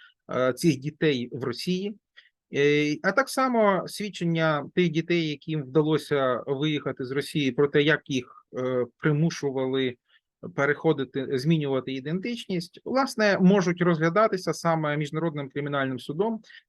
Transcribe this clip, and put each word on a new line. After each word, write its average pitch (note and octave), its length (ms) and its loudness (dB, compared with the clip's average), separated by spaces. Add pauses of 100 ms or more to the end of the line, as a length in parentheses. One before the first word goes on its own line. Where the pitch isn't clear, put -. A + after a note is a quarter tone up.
(360)
е, B2+ 180 2
цих D3 240 2
дітей C3+ 540 -2
в A#2+ 120 -10
Росії, F#3 520 -4 (600)
е, D3 480 4
а F#3+ 80 2
так C4+ 180 2
само A3+ 580 2
свідчення E3 880 -2
тих F3+ 140 4
дітей, D#3+ 400 0
яким D3+ 340 -6
вдалося C#3+ 840 0
виїхати C#3+ 580 -2
з B2 60 -6
Росії, C#3+ 400 -2
про C#3+ 160 0
те, D3 140 4
як D3 280 2
їх, - 360 -6 (120)
е, B2+ 280 0 (120)
примушували C3+ 960 0 (600)
переходити, C#3 840 0
змінювати C3+ 540 0
ідентичність, F3+ 920 -6
власне, A3 540 0
можуть F3+ 420 4
розглядатися F3 720 2
саме D#3 440 0
Міжнародним D3+ 520 -4
кримінальним C#3 500 -2
судом G#3+ 420 -4 (280)